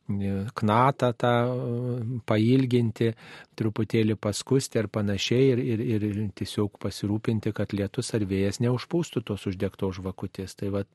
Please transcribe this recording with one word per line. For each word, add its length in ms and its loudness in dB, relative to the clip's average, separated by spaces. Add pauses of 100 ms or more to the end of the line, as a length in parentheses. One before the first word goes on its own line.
mm, 500 -4
knatą 600 4
tą, 280 2
mm, 800 -4
pailginti, 920 4 (400)
truputėlį 640 0
paskusti 640 0
ar 80 0
panašiai 600 2
ir, 140 2
ir, 420 0
ir 160 -2 (120)
tiesiog 480 -4
pasirūpinti, 720 -2
kad 200 -4
lietus 400 -4
ar 140 0
vėjas 340 0
neužpūstų 640 -2
tos 240 -6
uždegtos 520 -4
žvakutės. 560 -8
Tai 180 -6
va 100 -2 (120)